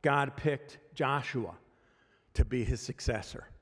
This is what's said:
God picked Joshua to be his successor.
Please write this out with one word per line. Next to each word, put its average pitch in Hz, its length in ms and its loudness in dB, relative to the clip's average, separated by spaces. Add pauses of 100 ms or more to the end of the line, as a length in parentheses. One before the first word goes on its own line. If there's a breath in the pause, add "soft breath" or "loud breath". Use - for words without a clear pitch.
God 139 340 4
picked - 420 -2 (160)
Joshua 131 600 -2 (800 soft breath)
to - 100 6
be 120 180 0
his 113 180 0
successor. - 680 -4 (140)